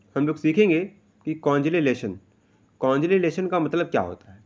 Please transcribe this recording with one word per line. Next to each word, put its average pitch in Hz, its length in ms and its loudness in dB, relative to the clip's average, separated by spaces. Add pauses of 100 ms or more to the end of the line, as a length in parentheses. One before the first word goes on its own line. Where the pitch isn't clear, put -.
(160)
हम 143 100 0
लोग 156 100 -2
सीखेंगे 160 420 2 (480)
कि 156 80 -4 (120)
consolidation, 143 680 0 (640)
consolidation 170 720 0
का 180 100 0
मतलब 165 260 0
क्या 120 140 0
होता 92 320 -8
है। - 140 -20